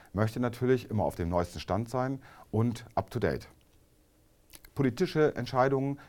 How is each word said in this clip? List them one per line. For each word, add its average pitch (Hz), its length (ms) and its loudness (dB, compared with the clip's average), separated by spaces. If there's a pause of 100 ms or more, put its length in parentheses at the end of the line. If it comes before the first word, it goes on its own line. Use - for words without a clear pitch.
(120)
möchte 113 300 0
natürlich 123 500 0
immer 101 140 0
auf 73 100 -2
dem 85 140 -2
neuesten 87 320 -2
Stand 110 280 -2
sein 131 320 -4 (300)
und 113 420 0
up - 160 -2
to - 100 -6
date. 80 280 -2 (1300)
Politische 147 600 2
Entscheidungen 135 640 0 (120)